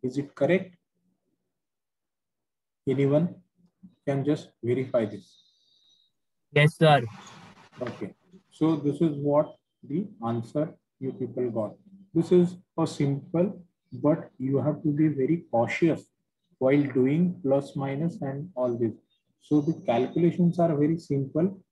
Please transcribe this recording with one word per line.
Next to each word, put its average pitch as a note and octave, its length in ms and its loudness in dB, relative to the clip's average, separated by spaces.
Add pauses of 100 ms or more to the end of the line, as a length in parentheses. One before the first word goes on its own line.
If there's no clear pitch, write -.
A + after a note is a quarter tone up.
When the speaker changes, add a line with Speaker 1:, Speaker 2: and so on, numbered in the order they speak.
Speaker 1:
Is B2+ 160 -4
it C#3+ 160 -8
correct? F3 420 0 (2250)
Anyone C#3 460 2 (720)
can C#3 180 -2
just D3 240 -2 (140)
verify B2 420 -2
this. - 380 -12 (1080)
Speaker 2:
Yes, D3 260 4
sir. D3 260 6 (760)
Speaker 1:
Okay. - 360 -10 (340)
So D#3+ 260 0
this C#3+ 260 -2
is D#3 160 0
what D3 360 0 (300)
the D#3+ 240 -6 (180)
answer A#2+ 480 -4 (260)
you C3 120 -6
people B2 400 -6
got. G#2+ 240 -6 (400)
This E3 160 2
is F3+ 260 4 (180)
a D#3+ 120 0
simple, D3+ 760 -2 (300)
but C#3+ 460 0
you C3+ 180 0
have C#3+ 240 -2
to D#3 100 0
be D#3 180 2
very C#3 420 -2
cautious A#2+ 580 0 (480)
while C#3 240 4
doing C#3 640 2
plus C#3 320 0
minus C#3+ 480 -4
and C#3+ 320 -8
all B2 200 -2
this. A#2 180 -2 (480)
So D3 200 0
the D#3+ 240 -2
calculations E3 720 2
are E3 180 2
very D3+ 220 0
simple D3+ 640 -4 (100)